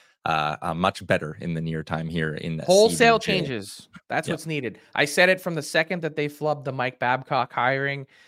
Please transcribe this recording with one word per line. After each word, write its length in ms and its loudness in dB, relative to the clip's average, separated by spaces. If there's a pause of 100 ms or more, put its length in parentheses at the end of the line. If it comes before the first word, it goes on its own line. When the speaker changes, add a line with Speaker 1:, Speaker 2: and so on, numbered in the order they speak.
(240)
Speaker 1:
uh, 380 0
uh, 120 -4
much 320 0
better 360 0
in 120 -4
the 80 -4
near 220 -4
time 240 -4
here 280 -2
in 240 -6
Speaker 2:
Wholesale 600 6
Speaker 1:
C 140 -2
B 40 2
J. 20 0
Speaker 2:
changes. 500 -8 (180)
That's 220 -4
Speaker 1:
Yep. 60 0
Speaker 2:
what's 100 -10
needed. 340 -6 (160)
I 80 4
said 240 4
it 140 4
from 140 -4
the 60 -4
second 420 -2
that 120 -6
they 140 -2
flubbed 340 -4
the 80 -6
Mike 260 -4
Babcock 540 0
hiring. 560 -2 (200)